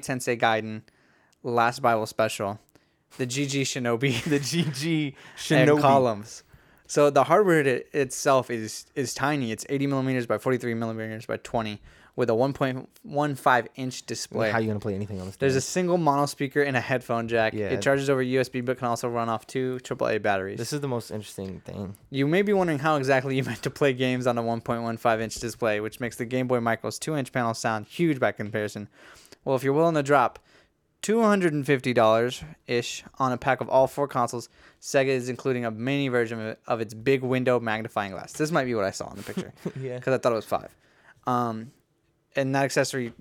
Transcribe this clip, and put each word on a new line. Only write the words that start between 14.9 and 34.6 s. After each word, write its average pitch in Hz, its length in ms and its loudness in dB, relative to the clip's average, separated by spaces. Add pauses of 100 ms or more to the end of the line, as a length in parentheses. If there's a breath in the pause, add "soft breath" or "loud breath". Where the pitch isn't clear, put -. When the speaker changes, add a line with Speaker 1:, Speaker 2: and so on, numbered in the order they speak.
Speaker 2:
anything 101 260 -6
on 92 80 -8
this 95 100 -12
Speaker 1:
There's 135 160 2
Speaker 2:
thing? 135 40 2
Speaker 1:
a 131 40 2
single 180 360 0
mono 143 300 2
speaker 143 340 -2
and 139 160 0
a - 40 2
headphone 120 460 -2
jack. 113 260 2
Speaker 2:
Yeah. 104 160 -2
Speaker 1:
It 104 120 -2
charges 139 280 2
over 131 120 2
U 127 180 2
S 127 100 0
B 127 120 -4
but 123 160 -2
can 123 100 -4
also 117 220 -2
run 117 200 -2
off 113 180 -4
two 127 320 -4
triple 123 300 -4
A 110 100 0
batteries. 101 400 -2
Speaker 2:
This 117 140 -6
is 147 80 -4
the 143 60 -4
most 120 220 -4
interesting 95 520 -10
thing. 95 340 -10 (160)
Speaker 1:
You 139 160 0
may 180 160 4
be 208 100 2
wondering 175 260 2
how 156 180 2
exactly 135 380 2
you 131 80 0
<laughs> 120 80 -4
meant 110 120 -8
to 135 80 -4
play 139 220 2
games 127 340 0
on 120 100 0
a 117 60 -2
one 117 180 -2
point 117 220 -4
one 117 140 -4
five 113 240 2
inch 110 140 -6
display, 107 440 -2
which 107 200 -8
makes 117 180 -6
the 123 80 -6
Game 127 220 -2
Boy 123 120 2
Micro's 113 400 -2
two 156 160 -4
inch 135 160 -4
panel 117 240 0
sound 110 320 -4
huge 160 320 0
by 110 120 4
comparison. 107 580 -6 (540 loud breath)
Well, 135 120 0
if 123 80 -2
you're 135 100 2
willing 160 220 2
to 143 80 2
drop 135 340 4 (640 soft breath)
two 220 220 2
hundred 190 300 4
and 143 120 -2
fifty 131 280 2
dollars-ish 120 1080 2 (160)
on 131 120 2
a 120 60 -2
pack - 240 0
of 113 80 -6
all 135 180 6
four 143 200 -2
consoles, 120 420 -4 (320 soft breath)